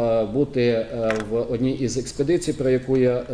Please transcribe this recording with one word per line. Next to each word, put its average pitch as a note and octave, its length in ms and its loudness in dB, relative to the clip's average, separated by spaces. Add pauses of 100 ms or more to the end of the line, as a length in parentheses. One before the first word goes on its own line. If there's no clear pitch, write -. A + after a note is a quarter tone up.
(300)
е, - 20 -6
бути, C3+ 300 0
е, A2+ 500 0 (180)
в A#2 220 -2
одній B2+ 200 0
із B2 260 -2
експедицій, D3+ 540 -2
про C3 180 0
яку C3 260 2
я, B2 260 4 (120)